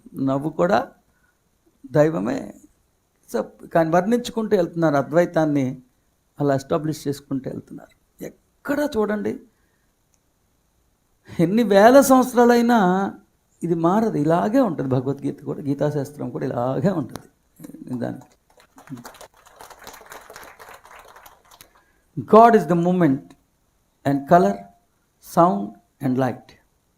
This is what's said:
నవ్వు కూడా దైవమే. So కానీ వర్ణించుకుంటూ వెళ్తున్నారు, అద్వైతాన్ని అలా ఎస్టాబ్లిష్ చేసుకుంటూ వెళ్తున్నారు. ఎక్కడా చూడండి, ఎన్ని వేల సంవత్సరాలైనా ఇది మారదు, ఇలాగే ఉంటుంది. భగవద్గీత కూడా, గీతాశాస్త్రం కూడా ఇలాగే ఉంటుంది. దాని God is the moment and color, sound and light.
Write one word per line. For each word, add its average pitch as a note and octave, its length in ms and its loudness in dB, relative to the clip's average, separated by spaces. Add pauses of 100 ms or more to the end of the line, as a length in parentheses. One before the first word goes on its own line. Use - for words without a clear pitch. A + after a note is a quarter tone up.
(140)
నవ్వు C#3 340 -4
కూడా F3 420 -2 (1000)
దైవమే. F3+ 600 -2 (840)
So - 340 -10
కానీ E3 200 0
వర్ణించుకుంటూ G#3+ 680 -2
వెళ్తున్నారు, E3 380 0
అద్వైతాన్ని D3 840 -2 (580)
అలా C#3+ 160 0
ఎస్టాబ్లిష్ D3+ 520 -4
చేసుకుంటూ C#3 420 -8
వెళ్తున్నారు. - 720 -20
ఎక్కడా - 760 -8
చూడండి, G#3+ 420 -4 (2000)
ఎన్ని G3 240 2
వేల G#3+ 380 8
సంవత్సరాలైనా A#3+ 1120 4 (520)
ఇది F3 120 0
మారదు, F3+ 420 0
ఇలాగే F3+ 420 2
ఉంటుంది. D3 300 -2
భగవద్గీత C3+ 540 -4
కూడా, C#3 180 -10
గీతాశాస్త్రం C#3+ 680 -4
కూడా D3 160 -10
ఇలాగే B2+ 440 -2
ఉంటుంది. D#3 380 -8 (680)
దాని B2 240 -8 (4000)
God A3+ 340 6
is F#3 120 2
the E3+ 120 0
moment E3+ 420 0 (840)
and C#3 120 0 (140)
color, G3 220 4 (840)
sound G3 280 2 (380)
and B2+ 100 -2
light. B2+ 340 -4 (480)